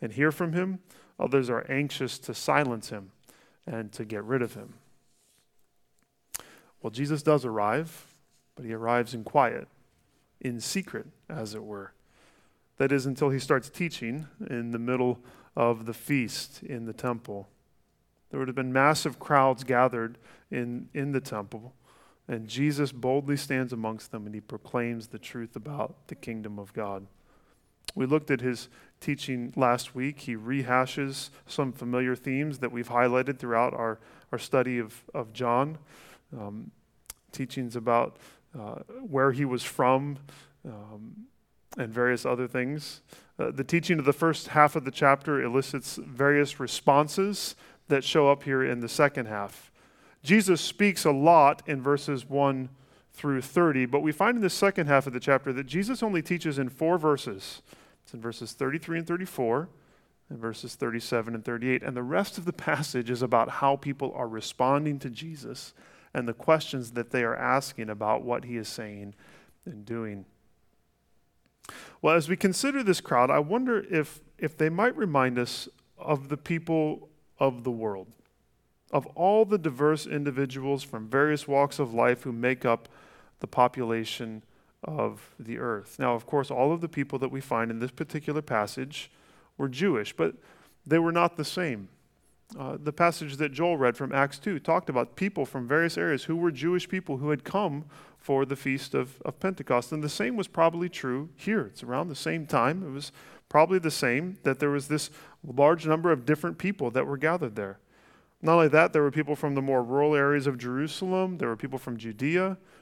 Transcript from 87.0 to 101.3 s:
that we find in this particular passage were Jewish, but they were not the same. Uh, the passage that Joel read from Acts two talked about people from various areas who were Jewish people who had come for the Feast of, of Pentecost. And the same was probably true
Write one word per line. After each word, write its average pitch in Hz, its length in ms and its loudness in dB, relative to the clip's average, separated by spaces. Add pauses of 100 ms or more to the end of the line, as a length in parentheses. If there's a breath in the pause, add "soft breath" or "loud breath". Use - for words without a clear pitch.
that 127 120 -2
we 135 100 -8
find 117 300 -2
in 113 80 -6
this 127 140 -6
particular 151 500 -6
passage 131 680 -4 (480 soft breath)
were 139 100 -2
Jewish, 131 480 0
but 165 180 0 (520 soft breath)
they 156 120 4
were 165 140 2
not 170 240 2
the 151 80 -4
same. 127 440 -6 (720)
Uh, 143 240 -10
the 147 100 -4
passage 156 440 0
that 147 160 -2
Joel 170 240 0
read 127 180 4
from 139 180 -6
Acts 139 260 0
two 190 200 -4
talked 170 300 0
about 123 280 -2
people 180 280 -2
from 123 240 -8
various 165 300 2
areas 165 260 0
who 165 100 -2
were 170 160 2
Jewish 160 380 -2
people 165 300 -4
who 147 100 -4
had 147 160 -2
come 160 400 -2 (320 loud breath)
for 135 300 0
the 135 100 -4
Feast 135 380 -4
of, 131 280 -4
of - 160 -8
Pentecost. 143 540 -2
And 156 100 -4
the 147 60 -2
same 226 260 -2
was 202 140 -4
probably 170 400 2
true 139 480 -6